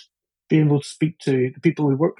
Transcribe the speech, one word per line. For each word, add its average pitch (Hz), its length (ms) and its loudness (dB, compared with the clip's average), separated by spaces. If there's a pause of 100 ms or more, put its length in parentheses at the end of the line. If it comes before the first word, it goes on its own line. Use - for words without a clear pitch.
(500)
being 156 180 2
able 143 140 2
to - 60 -18
speak - 320 -6
to 131 340 -2
the - 80 -20
people 151 280 0
who 135 80 2
work 165 220 -2